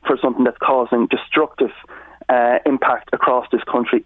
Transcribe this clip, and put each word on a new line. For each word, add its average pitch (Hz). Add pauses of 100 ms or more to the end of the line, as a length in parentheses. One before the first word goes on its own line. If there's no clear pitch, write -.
for 131
something 127
that's 120
causing 120
destructive, - (580)
uh, 123
impact 135
across 127
this 117
country, 120